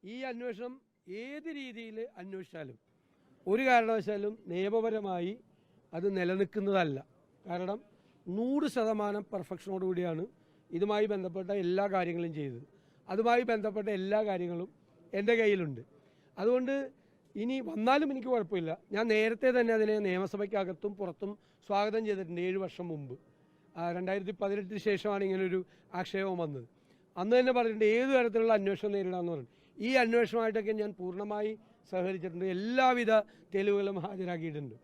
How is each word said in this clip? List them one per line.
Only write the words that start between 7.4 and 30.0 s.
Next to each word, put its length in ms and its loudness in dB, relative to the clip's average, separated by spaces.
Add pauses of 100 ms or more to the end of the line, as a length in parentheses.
കാരണം 300 -4 (580)
നൂറ് 380 0
ശതമാനം 560 0
പെർഫെക്ഷനോടുകൂടിയാണ് 920 -4 (540)
ഇതുമായി 360 2
ബന്ധപ്പെട്ട 360 -6 (140)
എല്ലാ 220 2 (100)
കാര്യങ്ങളും 440 0
ചെയ്തത്. 260 -6 (480)
അതുമായി 380 4
ബന്ധപ്പെട്ട 360 -2 (120)
എല്ലാ 200 2 (100)
കാര്യങ്ങളും 400 -2 (500)
എൻ്റെ 220 4
കയ്യിലുണ്ട്. 400 2 (600)
അതുകൊണ്ട് 340 2 (680)
ഇനി 120 -2 (140)
വന്നാലും 440 2
എനിക്ക് 200 -6
കുഴപ്പമില്ല. 380 -2 (240)
ഞാൻ 100 2 (100)
നേരത്തെ 420 2
തന്നെ 200 4
അതിനെ 180 2 (120)
നിയമസഭയ്ക്കകത്തും 920 -2
പുറത്തും 320 -6 (360)
സ്വാഗതം 400 2
ചെയ്തിട്ടുണ്ട് 400 -4
ഏഴ് 180 0
വർഷം 260 -8
മുമ്പ്. 240 -8 (600)
ആ, 40 -6 (160)
രണ്ടായിരത്തി 440 -2
പതിനെട്ടിന് 480 -2
ശേഷമാണ് 380 0
ഇങ്ങനൊരു 320 0 (400)
ആക്ഷേപം 440 -2
വന്നത്. 240 -6 (540)
അന്ന് 180 2
തന്നെ 180 6
പറഞ്ഞിട്ടുണ്ട് 300 4 (100)
ഏത് 180 4
തരത്തിലുള്ള 440 4
അന്വേഷണം 360 -2
നേരിടാമെന്ന് 380 -2
പറഞ്ഞു. 180 -8 (360)
ഈ 20 0 (140)